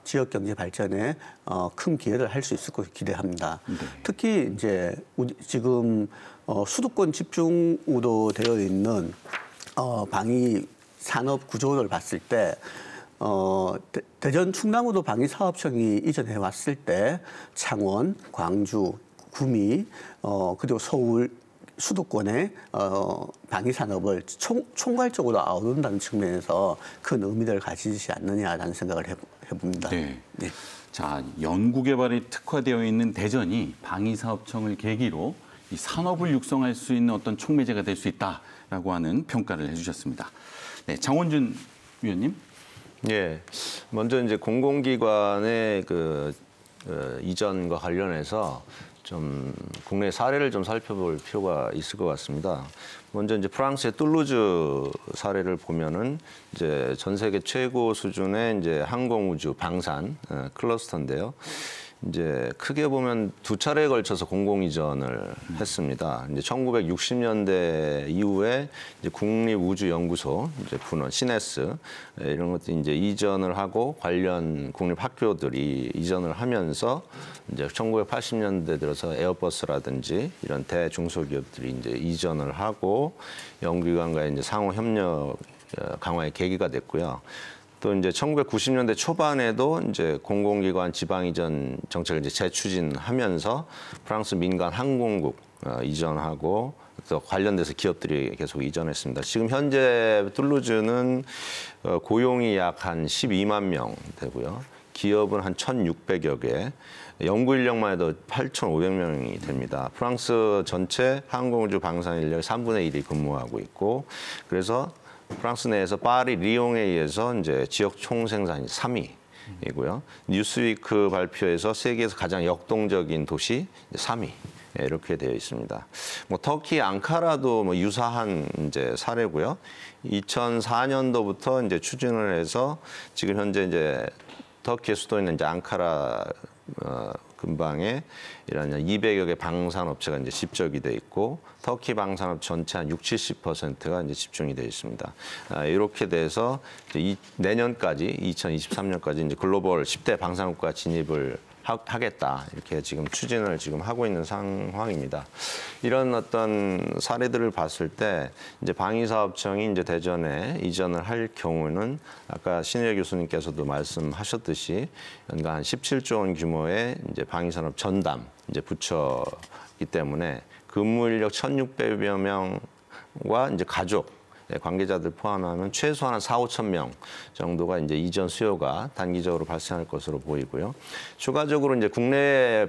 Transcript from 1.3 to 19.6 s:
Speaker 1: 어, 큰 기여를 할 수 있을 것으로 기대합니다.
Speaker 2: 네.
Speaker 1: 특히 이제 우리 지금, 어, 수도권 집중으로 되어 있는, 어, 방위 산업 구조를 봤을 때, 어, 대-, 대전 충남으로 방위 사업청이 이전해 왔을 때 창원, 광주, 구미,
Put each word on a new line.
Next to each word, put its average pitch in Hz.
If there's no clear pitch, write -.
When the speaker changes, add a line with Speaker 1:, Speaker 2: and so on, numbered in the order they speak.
Speaker 1:
어, 90
큰 165
기여를 120
할 131
수 -
있을 -
것으로 101
기대합니다. 85
Speaker 2:
네. -
Speaker 1:
특히 214
이제 95
우리 123
지금, 117
어, 101
수도권 202
집중으로 160
되어 113
있는, 95
어, 120
방위 113
산업 135
구조를 131
봤을 90
때, 101
어, 95
대-, -
대전 175
충남으로 220
방위 117
사업청이 120
이전해 117
왔을 101
때 110
창원, 104
광주, 98
구미, 131